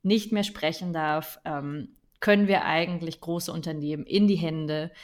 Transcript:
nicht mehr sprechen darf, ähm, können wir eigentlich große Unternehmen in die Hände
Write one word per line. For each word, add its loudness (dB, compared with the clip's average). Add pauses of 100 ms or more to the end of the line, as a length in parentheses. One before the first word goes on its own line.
nicht 2
mehr 2
sprechen -4
darf, -2
ähm, -8 (240)
können 6
wir 2
eigentlich -2
große -4
Unternehmen -6
in 4
die 6
Hände -2 (120)